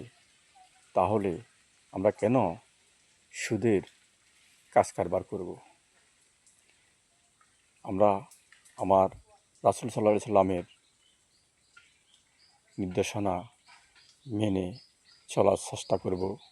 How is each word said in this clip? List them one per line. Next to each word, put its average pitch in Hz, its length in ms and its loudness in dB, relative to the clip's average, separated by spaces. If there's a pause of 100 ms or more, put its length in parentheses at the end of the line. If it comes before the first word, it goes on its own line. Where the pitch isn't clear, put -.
(960)
তাহলে 98 360 0 (640)
আমরা 98 160 2 (100)
কেন 117 140 2 (960)
সুদের 104 500 0 (920)
কাজ - 220 4
কারবার 92 360 -4
করব? 92 180 -10 (2500)
আমরা 101 200 4 (760)
আমার 95 240 6 (560)
রাসূল 113 240 0
সাল্লাল্লাহু 107 280 2
আলাইহি 101 140 -4
সাল্লামের 95 360 2 (2000)
নির্দেশনা 98 580 -4 (1040)
মেনে 95 280 0 (680)
চলার 98 260 2 (100)
চেষ্টা - 340 -4
করব। 92 200 -4 (280)